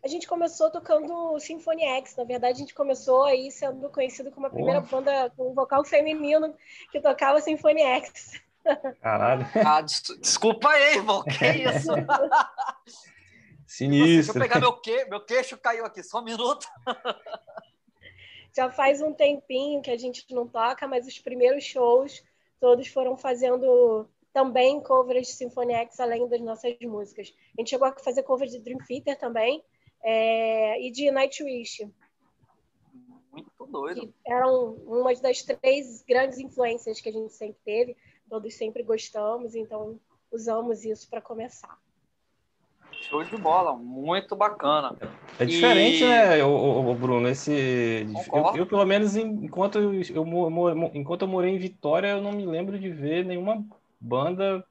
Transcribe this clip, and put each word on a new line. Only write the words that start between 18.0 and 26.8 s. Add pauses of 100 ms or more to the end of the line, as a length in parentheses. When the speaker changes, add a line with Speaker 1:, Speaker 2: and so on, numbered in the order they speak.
Speaker 1:
Já
faz
um
tempinho
que
a
gente
não
toca,
mas
os
primeiros
shows (360)
todos
foram
fazendo (240)
também
covers
de
Symphony
X,
além
das
nossas